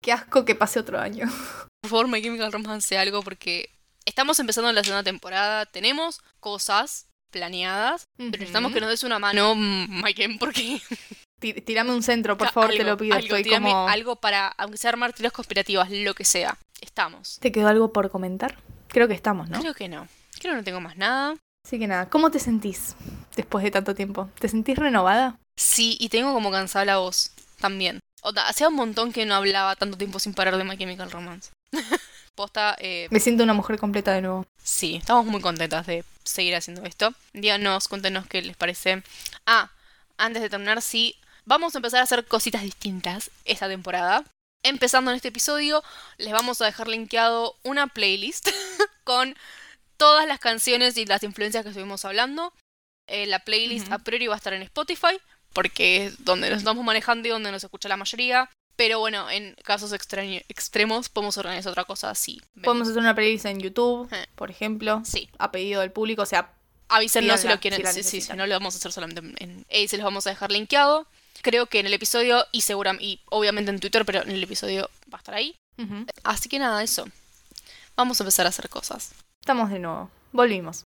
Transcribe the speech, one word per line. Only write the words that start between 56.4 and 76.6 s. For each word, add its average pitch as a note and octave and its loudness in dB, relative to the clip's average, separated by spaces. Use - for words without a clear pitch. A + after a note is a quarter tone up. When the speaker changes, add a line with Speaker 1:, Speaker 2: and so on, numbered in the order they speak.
Speaker 2:
nos G#3+ 0
estamos A3 0
manejando A3+ 0
y - -2
donde G#3+ -4
nos G3 -10
escucha G3 -12
la G3 0
mayoría. B3 0
Pero A3+ 2
bueno, A3 -4
en G3+ -8
casos G#3 -2
extraño-, G3 -6
extremos A3 -2
podemos G#3 -4
organizar F#3 -6
otra F3+ -2
cosa G3 -8
así. - -6
Speaker 1:
Podemos A#3+ 2
hacer A3+ 0
una A3+ 4
playlist G#3+ 2
en G3 -6
YouTube, A#3+ 0
Speaker 2:
Eh. G3+ -8
Speaker 1:
por - -10
ejemplo, G#3+ -4
Speaker 2:
Sí. - -6
Speaker 1:
a - -2
pedido G3 -2
del F#3 -4
público, A3 -2
o G3 0
sea, F3 0
Speaker 2:
Avísennos A3 4
si - 0
Speaker 1:
pídanla, G#3 6
Speaker 2:
lo G3 -6
quieren, G3 -2
Speaker 1:
si F#3+ -2
la F#3 2
Speaker 2:
sí, F3+ -2
sí, G3+ -2
Speaker 1:
necesitan. - -6
Speaker 2:
si - -10
no G3 -2
lo G3+ 0
vamos F#3 -4
a - -10
hacer F#3+ -8
solamente E3 -10
en, D#3 -16
en, F3+ -16
eh, G#3 2
se G#3+ -4
los G#3+ -6
vamos G3 -2
a G3 -2
dejar G3 -6
linkeado. C#4+ 4
Creo A#3+ 2
que A3 0
en G3+ 0
el G3+ 2
episodio, A#3+ 4
y A#3 0
segura-, G3 0
y G3 -8
obviamente G#3 2
en G3 -2
Twitter, G3+ 2
pero F#3+ 0
en - -6
el F#3+ -2
episodio F#3+ -4
va - -16
a - -
estar - -14
ahí. D4+ -4
Speaker 1:
Ujú. G#3+ -10
Speaker 2:
Así - -2
que C#4 -4
nada, A3+ 0